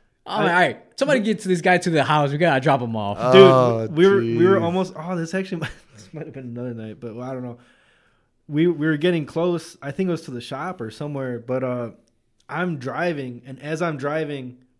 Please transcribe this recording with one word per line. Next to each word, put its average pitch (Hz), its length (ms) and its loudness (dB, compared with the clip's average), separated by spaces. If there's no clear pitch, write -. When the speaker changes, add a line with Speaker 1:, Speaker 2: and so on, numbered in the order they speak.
Speaker 1:
I'm 214 140 -4
Speaker 2:
I 208 60 0
Speaker 1:
like, 180 80 2
"All 180 80 4
right, 139 180 0
somebody 277 240 2
get 208 200 0
to 185 100 -4
this 180 100 2
guy 180 200 4
to 185 100 -4
the 151 160 4
house. 147 260 2
We 147 60 -2
gotta 151 240 2
drop 139 200 2
him 117 140 -4
off." 101 220 -4
Speaker 2:
Dude, 127 80 12
Speaker 3:
Oh, 123 500 6
Speaker 2:
we 165 160 4
were, 196 120 4
we 117 180 0
were 190 100 6
Speaker 3:
jeez. 175 60 0
Speaker 2:
almost, 180 320 -2
oh, 170 220 -8
this 165 160 -6
actually 190 240 -4
<laughs> 160 60 -8
might, 151 80 -6
this - 180 -20
might 156 140 -12
have 143 60 -16
been 135 120 -14
another 120 280 -10
night, 110 280 -12
but 117 180 -12
I 127 140 -10
don't 127 100 -10
know. 120 140 -12
We, 156 180 2
we 156 200 0
were 156 100 2
getting 165 280 0
close. 170 560 -4
I 143 100 -10
think 190 180 -4
it - 20 -2
was 160 120 -6
to - 80 -14
the 120 100 -10
shop 160 400 -10
or 110 100 -10
somewhere, 135 480 -8
but, 127 240 -4
uh, 123 280 -4
I'm 165 280 -4
driving, 131 680 -6
and 135 160 -16
as 156 200 -6
I'm 165 140 -2
driving, 143 640 -6